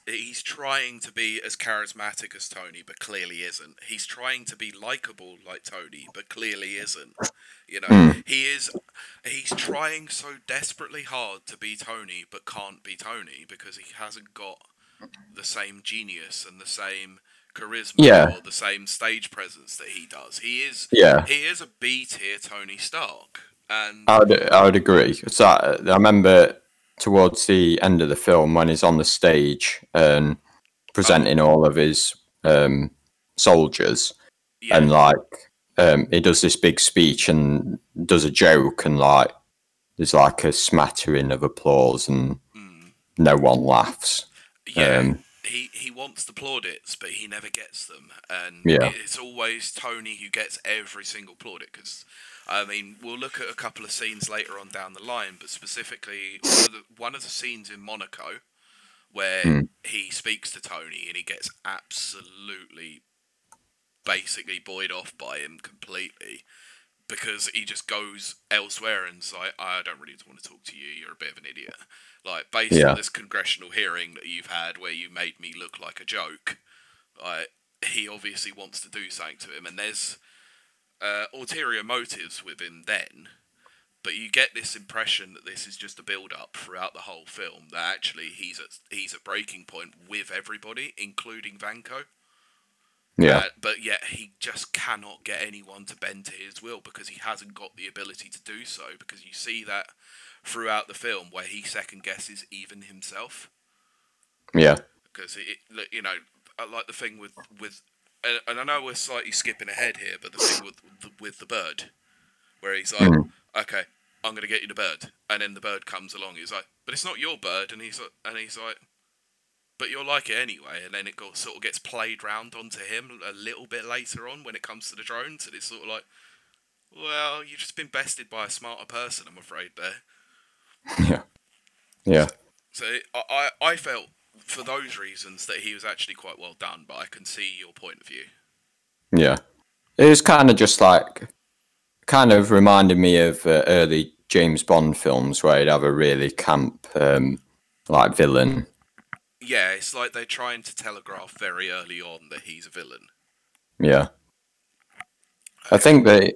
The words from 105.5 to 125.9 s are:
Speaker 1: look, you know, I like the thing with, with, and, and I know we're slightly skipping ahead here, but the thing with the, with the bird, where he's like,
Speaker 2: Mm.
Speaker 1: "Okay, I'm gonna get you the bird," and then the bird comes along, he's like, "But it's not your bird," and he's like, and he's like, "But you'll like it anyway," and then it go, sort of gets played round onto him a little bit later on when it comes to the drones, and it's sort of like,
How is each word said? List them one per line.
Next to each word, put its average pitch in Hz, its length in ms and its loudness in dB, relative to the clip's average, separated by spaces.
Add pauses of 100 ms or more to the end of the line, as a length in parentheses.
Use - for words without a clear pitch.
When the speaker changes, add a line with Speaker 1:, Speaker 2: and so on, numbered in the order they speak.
Speaker 1:
look, 110 220 -18
you 110 100 -12
know, 95 140 -10 (420)
I 117 60 -14
like 113 220 -14
the 120 80 -20
thing 110 240 -16
with, 101 140 -20 (280)
with, 104 220 -20 (420)
and, 120 240 -6
and 120 100 -8
I 131 60 -10
know 147 180 -6
we're 127 120 -14
slightly 117 360 -10
skipping 104 380 -8
ahead 110 300 -6
here, 95 220 -12
but - 120 -20
the - 60 -18
thing - 260 -2
with 98 120 -20 (260)
the, 107 80 -20 (100)
with 104 180 -18
the 98 80 -20
bird, 87 440 -12 (680)
where 98 140 -8
he's 95 180 -8
like, 104 180 2
Speaker 2:
Mm. 76 200 0 (260)
Speaker 1:
"Okay, 101 260 -8 (420)
I'm 110 100 -10
gonna 107 120 -16
get 113 160 -6
you 101 60 -16
the 101 60 -18
bird," 95 380 -10 (180)
and 104 120 -6
then 101 120 -10
the 98 60 -20
bird 101 260 -12
comes 95 280 -16
along, 95 220 -18
he's 85 160 -18
like, 95 140 -12 (180)
"But 123 80 -14
it's 143 120 -10
not 165 140 -14
your 156 200 -10
bird," 95 340 -10
and 110 100 -20
he's 110 180 -18
like, 110 120 -18 (120)
and 110 140 -14
he's 110 200 -16
like, 113 180 -14 (1040)
"But 127 120 -12
you'll 139 140 -14
like 139 260 -6
it 110 80 -6
anyway," 87 460 -12
and 92 100 -18
then 98 140 -12
it - 80 -20
go, 98 160 -20
sort 98 240 -14
of 101 60 -20
gets - 180 -10
played 113 420 -12
round 110 320 -14
onto 113 300 -18
him 117 420 -14
a 101 60 -16
little 113 340 -18
bit 113 200 -16
later 120 420 -14
on 143 160 -20
when 110 100 -18
it - 80 -18
comes 110 280 -18
to 110 60 -18
the 110 60 -18
drones, 127 440 -14
and - 100 -20
it's - 100 -16
sort 113 160 -18
of 107 60 -18
like, 110 160 -14 (920)